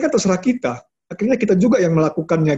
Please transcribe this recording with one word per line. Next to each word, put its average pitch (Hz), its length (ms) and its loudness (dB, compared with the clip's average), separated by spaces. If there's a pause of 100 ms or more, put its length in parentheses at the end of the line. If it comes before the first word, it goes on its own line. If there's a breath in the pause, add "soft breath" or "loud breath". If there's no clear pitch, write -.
kan 302 80 0
terserah 185 240 0
kita. 180 480 -4 (240)
Akhirnya 214 240 -2
kita 214 240 2
juga 220 240 2
yang 165 160 2
melakukannya 156 600 0